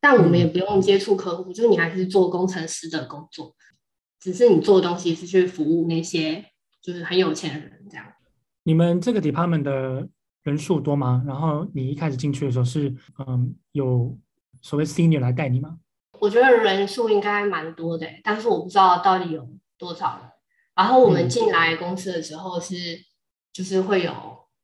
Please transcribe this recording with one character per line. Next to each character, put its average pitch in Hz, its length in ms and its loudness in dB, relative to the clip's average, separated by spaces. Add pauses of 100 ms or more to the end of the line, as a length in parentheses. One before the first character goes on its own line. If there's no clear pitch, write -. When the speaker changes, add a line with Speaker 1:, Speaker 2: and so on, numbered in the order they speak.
Speaker 1:
但 277 160 6
我 196 60 8
们 170 160 6
也 170 80 4
不 160 100 -2
用 190 240 0
接 196 180 4
触 196 160 2
客 185 220 -6
户， 185 140 -12
Speaker 2:
嗯。 - 20 -14
Speaker 1:
就 214 100 -6
是 233 60 4
你 196 80 6
还 170 140 0
是 185 160 -4
做 185 240 2
工 180 180 -2
程 165 180 -6
师 160 220 -12
的 156 160 -8
工 147 260 -18
作， - 240 -18 (640)
只 185 140 -8
是 240 160 6
你 175 140 8
做 190 180 6
的 175 80 0
东 175 100 -4
西 170 160 -2
是 - 120 -12
去 185 200 4
服 160 160 -6
务 165 240 0
那 165 160 -2
些 160 400 -4 (380)
就 175 140 -10
是 175 100 -10
很 180 140 0
有 175 160 2
钱 151 180 -8
的 151 80 -10
人 - 300 -20
这 - 80 -20
样。 - 80 -20 (560)
Speaker 2:
你 160 100 0
们 170 260 2
这 202 140 -2
个 214 80 0
department 160 420 -2
的 135 460 -6 (360)
人 147 120 -4
数 151 240 -2
多 143 160 -2
吗？ 127 300 0
然 135 120 -8
后 156 360 -4
你 131 160 -6
一 147 40 -6
开 156 160 -4
始 131 60 -6
进 143 160 -4
去 135 140 -6
的 131 40 -4
时 120 80 -2
候 123 60 0
是， 135 300 -4 (240)
嗯， 123 360 -4 (180)
有 127 460 -2 (440)
所 - 160 -6
谓 151 80 0
senior 165 340 2
来 123 100 0
带 131 200 -2
你 127 100 0
吗？ 156 160 -12 (440)
Speaker 1:
我 208 100 2
觉 226 100 4
得 262 80 6
人 202 380 4
数 226 240 -4
应 202 100 4
该 202 240 -2
蛮 165 300 -6
多 165 240 -6
的 160 80 -8
欸， - 160 -18
但 214 180 -2
是 226 60 -4
我 185 160 2
不 185 60 -10
知 180 80 -2
道 185 220 6
到 185 200 2
底 175 140 -4
有 139 120 -8 (320)
多 180 160 -12
少 - 280 -8
人。 123 100 -20 (460)
然 185 100 4
后 254 140 6
我 233 100 8
们 156 180 2
进 220 220 2
来 165 240 2
公 175 220 -6
司 190 160 -8
的 165 100 -6
时 156 140 -14
候 180 240 -8
是， 180 140 -10
Speaker 2:
嗯。 175 300 -12 (480)
Speaker 1:
就 185 120 -10
是 190 160 -2
会 190 240 0
有 147 80 -6 (520)